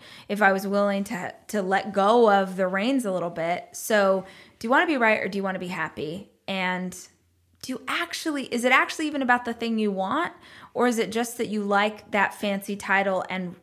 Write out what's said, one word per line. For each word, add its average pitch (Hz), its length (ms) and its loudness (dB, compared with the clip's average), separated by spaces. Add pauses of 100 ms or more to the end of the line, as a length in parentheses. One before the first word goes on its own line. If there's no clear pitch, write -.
(260)
if 208 140 -2
I 196 120 2
was 196 140 -2
willing 202 380 -2
to, 180 300 -8 (140)
to 208 120 -4
let 190 320 -2
go 214 380 6
of 190 260 2
the 190 100 0
reins 226 380 0
a 196 80 -2
little 175 160 -2
bit. 170 440 -4
So 196 520 2 (340)
do - 80 -8
you 226 40 2
wanna 320 160 6
be 311 100 2
right 226 240 4
or - 80 -2
do 196 80 -6
you 196 60 -2
wanna 185 160 -4
be 175 100 -8
happy? 165 600 -8 (180)
And 185 480 -2 (640)
do 262 120 -8
you - 120 -12
actually, 294 580 -4
is 240 200 -4
it 254 80 4
actually 311 340 2
even 294 140 -2
about 247 240 2
the 233 80 -4
thing 226 260 -2
you 214 140 2
want? 202 400 -2 (400)
Or 240 140 2
is 233 120 2
it 196 140 0
just 233 240 -4
that 214 120 -4
you 208 140 -2
like 202 500 0
that 202 200 2
fancy 202 420 -4
title 196 540 0
and 180 340 -6